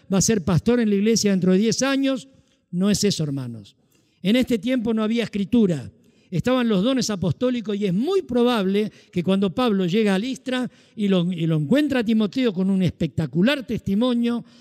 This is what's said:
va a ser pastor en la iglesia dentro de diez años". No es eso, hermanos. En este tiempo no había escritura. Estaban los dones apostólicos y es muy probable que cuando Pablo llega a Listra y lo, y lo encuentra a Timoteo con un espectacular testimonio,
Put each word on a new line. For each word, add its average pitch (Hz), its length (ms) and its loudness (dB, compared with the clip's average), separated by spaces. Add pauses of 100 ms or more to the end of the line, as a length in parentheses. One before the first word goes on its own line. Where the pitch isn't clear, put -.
(120)
va 196 60 2
a 180 40 4
ser 220 220 0
pastor 220 360 2
en 220 100 0
la 202 60 2
iglesia 208 360 2
dentro 185 200 2
de 185 80 4
diez 220 240 0
años". 269 460 0 (420)
No 185 180 0
es 202 140 2
eso, 185 200 0
hermanos. 123 520 -8 (480)
En 202 140 2
este 247 200 2
tiempo 233 360 -2
no 220 100 0
había 226 220 -2
escritura. 180 680 0 (380)
Estaban 240 400 0
los 196 120 2
dones 247 280 0
apostólicos 208 680 -2
y 202 120 -2
es 175 60 -2
muy 330 280 0
probable 220 680 0 (220)
que 180 100 -2
cuando 190 320 0
Pablo 214 320 0
llega 202 300 2
a 190 40 0
Listra 254 520 -6 (240)
y 202 140 -2
lo, 180 200 2
y 170 160 -4
lo 160 120 0
encuentra 254 420 0
a 233 60 -2
Timoteo 220 480 0
con 190 160 0
un 190 140 0
espectacular 175 840 -2
testimonio, 233 800 -2 (160)